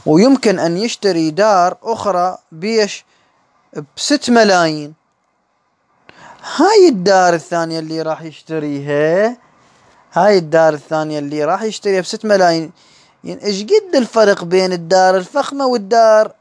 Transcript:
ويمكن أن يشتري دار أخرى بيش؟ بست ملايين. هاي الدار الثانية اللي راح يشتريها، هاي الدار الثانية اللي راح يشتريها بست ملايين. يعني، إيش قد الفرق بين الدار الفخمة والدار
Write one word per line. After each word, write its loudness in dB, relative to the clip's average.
ويمكن 4
أن -2
يشتري -2
دار 2
أخرى -4
بيش؟ -4
بست -8
ملايين. 0
هاي 4
الدار 2
الثانية -4
اللي -8
راح -6
يشتريها، -2
هاي 4
الدار 2
الثانية -6
اللي -4
راح -2
يشتريها -4
بست -10
ملايين. 2
يعني، -14
إيش -4
قد 0
الفرق 2
بين 0
الدار 2
الفخمة -4
والدار 2